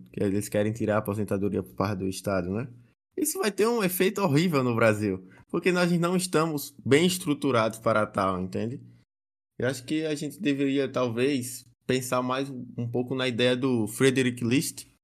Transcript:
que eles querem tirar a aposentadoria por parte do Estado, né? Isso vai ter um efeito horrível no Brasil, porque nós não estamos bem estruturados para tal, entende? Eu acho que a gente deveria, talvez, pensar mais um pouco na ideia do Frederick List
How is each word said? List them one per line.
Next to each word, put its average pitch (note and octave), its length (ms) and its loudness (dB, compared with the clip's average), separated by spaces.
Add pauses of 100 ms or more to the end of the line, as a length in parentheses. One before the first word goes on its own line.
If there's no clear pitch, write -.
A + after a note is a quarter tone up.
(120)
que - 120 -4
eles G2+ 260 -2
querem G#2+ 220 0
tirar G#2+ 240 -2
a G#2+ 40 2
aposentadoria G2+ 640 -2
por - 140 -10
parte G2 240 -2
do F#2+ 80 -4
Estado, F#2 440 -4
né? A2+ 160 -4 (480)
Isso E4+ 240 -4
vai D#4+ 120 0
ter G#3 160 0
um A#3 160 0
efeito F#3+ 380 0
horrível D3+ 420 2
no A#2+ 120 0
Brasil, G#2+ 520 2 (220)
porque F3 220 0
nós F3+ 280 2
não E3+ 160 2
estamos D#3+ 680 0
bem C#3+ 220 6
estruturados C#3 760 0
para G#2+ 280 2
tal, F#2+ 340 0
entende? G#2 400 -6 (800)
Eu A#2+ 80 0
acho B2 180 -4
que D#3 200 -2
a D#3 100 -2
gente C#3+ 260 -8
deveria, C#3 500 0
talvez, B2+ 760 -2 (200)
pensar B2+ 380 0
mais C3 260 -2
um B2 400 -8
pouco B2 240 -2
na C3 140 -2
ideia B2 280 2
do B2 320 0
Frederick B2+ 560 2
List C3 440 -2 (160)